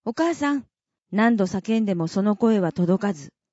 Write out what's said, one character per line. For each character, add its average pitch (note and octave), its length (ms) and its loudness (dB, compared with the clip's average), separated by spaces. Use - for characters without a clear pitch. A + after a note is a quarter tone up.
お A#3 80 -4
母 E4 220 -2
さ C#4+ 200 -2
ん。」 B3+ 100 -6
何 A3+ 240 2
度 G3+ 100 2
叫 G#3+ 360 -2
ん A3 40 0
で G3+ 80 0
も E3 140 -2
そ F#3+ 140 -2
の G#3 160 0
声 A3 220 2
は E3+ 120 0
届 F3+ 300 0
か G3+ 120 -2
ず、 D3 200 -16